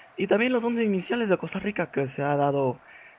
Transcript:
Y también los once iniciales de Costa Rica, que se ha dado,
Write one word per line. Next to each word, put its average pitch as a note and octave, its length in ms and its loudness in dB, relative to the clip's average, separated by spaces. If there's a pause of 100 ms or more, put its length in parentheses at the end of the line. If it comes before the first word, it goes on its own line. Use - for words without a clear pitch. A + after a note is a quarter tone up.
(160)
Y F#3+ 120 -2
también A#3+ 240 2
los A#3+ 100 2
once A#3 220 0
iniciales G#3 440 0
de F3+ 100 4
Costa F3+ 200 -6
Rica, G3 320 -4
que C#3 160 -2
se C3+ 160 -6
ha C#3+ 140 2
dado, C#3 420 2 (400)